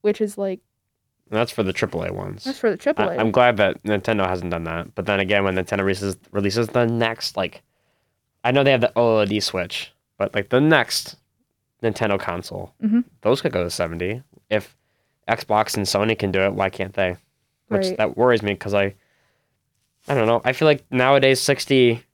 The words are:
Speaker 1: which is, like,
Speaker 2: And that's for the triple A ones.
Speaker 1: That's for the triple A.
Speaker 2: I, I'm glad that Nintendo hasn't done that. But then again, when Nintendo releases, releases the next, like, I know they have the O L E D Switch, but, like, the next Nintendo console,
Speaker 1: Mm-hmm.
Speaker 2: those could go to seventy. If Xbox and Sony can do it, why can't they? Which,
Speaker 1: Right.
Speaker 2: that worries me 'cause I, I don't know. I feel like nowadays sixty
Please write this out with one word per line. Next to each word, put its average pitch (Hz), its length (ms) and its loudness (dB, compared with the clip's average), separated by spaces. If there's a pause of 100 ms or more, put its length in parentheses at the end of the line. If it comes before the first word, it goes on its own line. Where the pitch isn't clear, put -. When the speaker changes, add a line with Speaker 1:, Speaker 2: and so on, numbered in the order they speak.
Speaker 1:
which 208 180 0
is, 208 160 -2
like, 196 240 -6 (680)
Speaker 2:
And 107 80 -2
that's 113 140 0
for 113 100 -2
the 92 100 0
triple 87 320 -4
A 92 80 -6
ones. 98 320 -10
Speaker 1:
That's 269 140 -8
for 226 120 0
the 170 60 -4
triple 214 320 0
A. 170 60 -4
Speaker 2:
I, - 20 -6
I'm - 140 2
glad 123 260 4
that 98 280 0
Nintendo 104 440 0
hasn't 90 220 -4
done 85 140 -4
that. 82 300 -8
But 90 120 -6
then 98 140 0
again, 98 240 2
when 95 120 0
Nintendo 95 240 -2
releases, 95 360 -2 (140)
releases 101 380 -2
the 120 180 2
next, 113 500 -4
like, 92 260 -6 (840)
I 120 60 2
know 139 140 2
they 139 60 4
have 127 120 4
the 123 140 0
O 113 220 4
L 104 40 4
E 104 40 2
D 104 140 -2
Switch, - 520 -6 (260)
but, - 160 -4
like, 101 160 -4
the 127 100 4
next 151 560 2 (680)
Nintendo 104 380 -2
console, 92 600 -10
Speaker 1:
Mm-hmm. 220 180 2 (220)
Speaker 2:
those 123 180 2
could 151 120 -4
go 90 120 -2
to 87 60 -4
seventy. 90 520 -6 (280)
If 107 260 -2 (520)
Xbox 110 480 0
and 101 100 -2
Sony 107 320 0
can 98 140 -2
do 95 80 0
it, 98 140 2
why 98 160 -2
can't 95 240 -8
they? 90 220 -2 (520)
Which, 196 200 -2
Speaker 1:
Right. 185 100 -6
Speaker 2:
that - 180 -2
worries 117 260 2
me 104 140 -2
'cause 101 160 -6
I, 98 220 0 (1120)
I 147 60 0
don't 113 120 2
know. 117 180 4
I 127 100 0
feel 160 120 0
like 147 240 2
nowadays 135 500 4
sixty 127 640 2 (120)